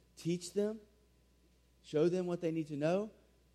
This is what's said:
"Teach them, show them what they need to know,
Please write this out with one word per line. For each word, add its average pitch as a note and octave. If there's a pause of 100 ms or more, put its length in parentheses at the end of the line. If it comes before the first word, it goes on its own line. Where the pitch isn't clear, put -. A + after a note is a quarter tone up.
(160)
"Teach F3
them, G#3+ (1040)
show D#3
them F3+
what F3
they E3
need D#3+
to D3+
know, F3+ (440)